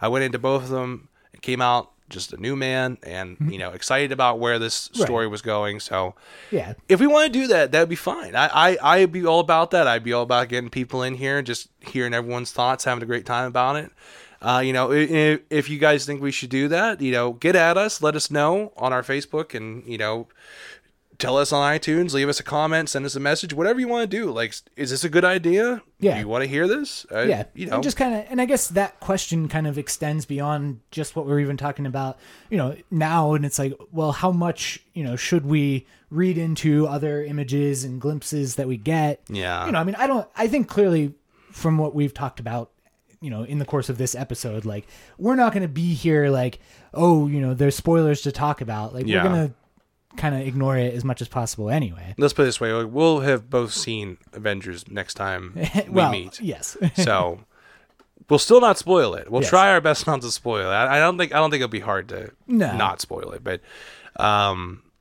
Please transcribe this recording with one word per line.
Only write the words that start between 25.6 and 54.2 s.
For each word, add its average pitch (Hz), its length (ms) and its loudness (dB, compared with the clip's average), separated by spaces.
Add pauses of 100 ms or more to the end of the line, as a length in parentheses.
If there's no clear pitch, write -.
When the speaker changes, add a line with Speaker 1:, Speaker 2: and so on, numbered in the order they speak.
Speaker 2:
Yeah. 190 160 2
Speaker 1:
Do 107 60 -4
you 107 80 -6
wanna 123 180 0
hear 143 200 0
this? 269 460 -4
Uh, 110 160 -2
Speaker 2:
Yeah. 107 160 0 (100)
Speaker 1:
you 180 100 -10
Speaker 2:
And - 80 -10
Speaker 1:
know. 110 100 0
Speaker 2:
just 285 160 -2
kinda, 233 320 -2
and 254 100 0
I 254 60 2
guess 262 220 0
that 190 320 -2
question 165 460 -2
kind 156 200 -2
of 143 100 -4
extends 151 480 -4
beyond 143 560 -4 (100)
just 156 260 -6
what 156 100 -4
we're 147 140 2
even 139 180 -2
talking 143 260 -6
about, 135 340 -6 (300)
you 220 80 0
know, - 180 0 (160)
now. 156 440 2
And 147 100 0
it's 143 140 -4
like, 139 160 -2 (180)
well, 156 200 0
how 185 200 0
much, 175 480 -2 (140)
you 160 100 -6
know, 123 100 -4
should 160 300 0
we 143 420 0 (240)
read 175 280 2
into 156 500 2
other 147 340 -2
images 143 600 -2
and 127 160 -8
glimpses 143 540 -4
that 139 120 -4
we 127 120 -4
get? 151 500 0
Speaker 1:
Yeah. 90 380 -4
Speaker 2:
You 302 60 -2
know, 175 60 0
I 170 60 0
mean, 196 120 -4
I 254 100 0
don't, 254 200 0 (120)
I 226 100 2
think 247 200 0
clearly 165 440 2 (400)
from 160 240 0
what 151 180 0
we've 147 200 0
talked 135 260 -8
about, 117 300 -8 (500)
you 156 80 -12
know, 113 140 -6
in 143 160 -6
the 143 80 -4
course 135 240 -4
of 120 80 -6
this 127 160 -2
episode, 113 500 -8
like, 104 220 -8 (320)
we're 247 180 2
not 240 160 4
gonna 185 160 -2
be 165 240 -2
here 151 380 2
like, 127 300 0 (340)
"Oh, 160 320 6
you 143 160 0
know, 131 100 0
there's 139 240 2
spoilers 160 460 2
to 143 100 -2
talk 147 300 -2
about." 110 320 -8
Like, 127 120 -6
Speaker 1:
Yeah. 107 160 4
Speaker 2:
we're 190 60 4
gonna 160 220 2 (680)
kinda 143 280 -2
ignore 135 320 0
it 123 180 0
as 120 100 -4
much 127 160 -4
as 117 80 -10
possible 113 420 -4
anyway. 92 480 -4
Speaker 1:
Let's 139 140 4
put 151 100 2
it 135 40 6
this 123 140 -2
way. 113 220 0
We'll 147 380 2
have 131 280 0
both 120 240 0
seen 104 440 -6 (160)